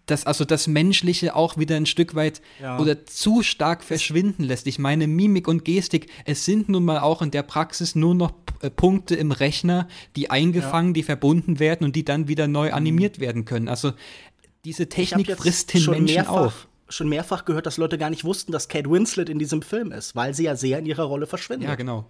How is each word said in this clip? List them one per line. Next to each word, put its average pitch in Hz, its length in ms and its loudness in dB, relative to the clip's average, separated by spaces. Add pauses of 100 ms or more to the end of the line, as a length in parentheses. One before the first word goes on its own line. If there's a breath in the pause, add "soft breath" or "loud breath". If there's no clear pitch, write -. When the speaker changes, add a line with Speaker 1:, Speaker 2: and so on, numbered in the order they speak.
Speaker 1:
das, - 220 -2
also 151 180 0
das 156 220 0
Menschliche 175 680 2
auch 165 220 2
wieder 156 200 0
ein 151 100 0
Stück 165 280 0
weit 156 280 -2 (180 loud breath)
Speaker 2:
Ja. 131 180 -6
Speaker 1:
oder 151 280 0
zu 220 360 2
stark 170 380 0
Speaker 2:
Es - 60 -18
Speaker 1:
verschwinden 170 580 0
lässt. 127 220 -2
Ich 135 120 -2
meine, 147 280 2
Mimik 180 420 4
und 165 160 2
Gestik, 175 440 0 (180 loud breath)
es 147 180 -2
sind 208 240 2
nun 185 160 2
mal 156 140 2
auch 156 240 2
in 147 80 0
der 143 140 -2
Praxis 165 500 -4
nur 165 200 4
noch, 175 180 2 (280)
äh, 143 80 -4
Punkte 190 460 2
im 151 180 0
Rechner, 175 560 0 (280 loud breath)
die 143 140 -4
eingefangen, 165 600 2
Speaker 2:
Ja. 165 40 0
Speaker 1:
die 156 80 0
verbunden 151 580 2
werden 160 260 2
und 135 100 -2
die 156 80 0
dann 151 240 0
wieder 151 180 0
neu 147 220 0
Speaker 2:
Mhm. - 60 -4
Speaker 1:
animiert 160 460 2
werden 117 260 -4
können. 113 220 -4
Also 120 240 -2 (720 loud breath)
diese 160 160 -6
Speaker 2:
Ich 156 60 -4
hab - 20 -18
Speaker 1:
Technik 185 380 0
Speaker 2:
jetzt 190 120 -8
Speaker 1:
frisst 170 320 0
den 175 80 6
Speaker 2:
schon 156 140 4
Speaker 1:
Menschen 156 220 4
Speaker 2:
mehrfach, - 280 2
Speaker 1:
auf. - 240 -4 (220)
Speaker 2:
schon 151 180 -4
mehrfach 165 380 -4
gehört, 156 180 -2
dass 156 140 -6
Leute 160 180 0
gar 151 140 -2
nicht 160 140 -6
wussten, 175 280 -4
dass 151 160 -4
Kate 143 220 -4
Winslet 180 400 2
in 151 80 -4
diesem 156 240 -2
Film 208 300 -6
ist, - 220 -12
weil 131 200 -2
sie 165 100 -2
ja 147 120 0
sehr 131 220 -2
in 160 60 -8
ihrer 156 200 -4
Rolle 143 220 -4
verschwindet. 240 440 -8
Speaker 1:
Ja, 143 40 -4
genau. 123 360 -6